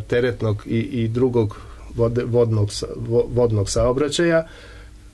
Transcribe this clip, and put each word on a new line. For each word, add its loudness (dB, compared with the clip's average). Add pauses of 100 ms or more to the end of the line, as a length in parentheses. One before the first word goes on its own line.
teretnog 0
i, -2
i -2
drugog 2 (380)
vode-, 0
vodnog 2
sa-, -8 (100)
vo-, 0
vodnog 2
saobraćaja, 2 (680)